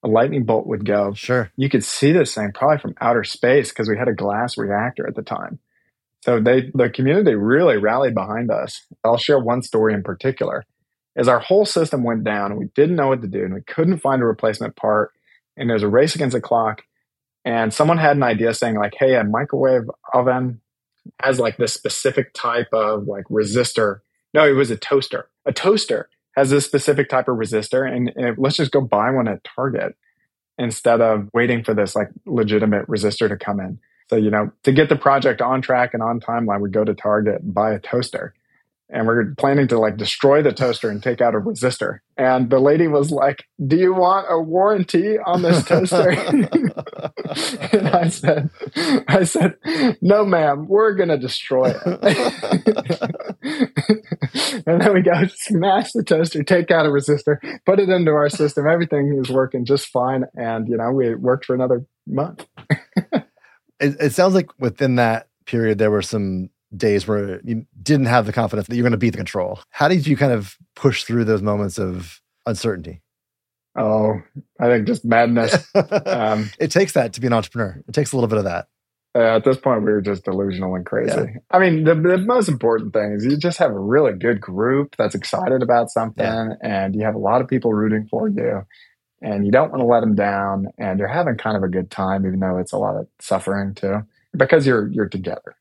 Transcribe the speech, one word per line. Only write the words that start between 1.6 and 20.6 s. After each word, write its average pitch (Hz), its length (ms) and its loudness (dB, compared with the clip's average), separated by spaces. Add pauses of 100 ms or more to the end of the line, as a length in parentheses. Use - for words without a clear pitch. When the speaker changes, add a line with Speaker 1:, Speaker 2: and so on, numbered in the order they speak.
Speaker 1:
could 131 140 2
see - 280 2
this 165 220 2
thing 104 200 -4
probably 143 260 2
from - 220 -10
outer 117 220 2
space 123 480 2
'cause 107 180 -4
we 104 80 0
had 123 100 -2
a 113 60 0
glass 104 440 -4
reactor 107 500 -4
at - 80 -8
the 110 60 -8
time. - 380 -10 (640)
So 120 160 2
they, 127 340 2
the 123 160 2
community 143 460 2
really 117 420 4
rallied 113 380 0
behind 107 360 -4
us. - 340 -6 (180)
I'll 117 140 4
share 143 220 2
one 120 220 -2
story 110 320 0
in 98 100 -4
particular. 101 600 -4 (500)
As 123 120 2
our 123 120 4
whole 202 260 2
system 151 380 -2
went 117 200 -2
down, 104 340 -4
we 101 180 -8
didn't 160 200 2
know 143 120 0
what 131 140 0
to 107 60 -8
do, 98 160 -4
and 92 100 -6
we 98 80 -10
couldn't 165 380 0
find 135 220 0
a 120 40 0
replacement 110 500 -2
part, 107 360 0 (440)
and 120 140 -4
there's 110 140 0
a 104 40 0
race 131 280 2
against 139 200 -2
the 117 60 -2
clock, 113 420 -2 (640)
and 113 280 -2
someone 160 240 2
had 147 200 4
an 139 60 2
idea 113 300 0
saying, 113 220 -2
like, 104 240 -2
"Hey, 131 160 4
a 113 80 2
microwave 127 680 0 (240)
oven 127 460 0 (640)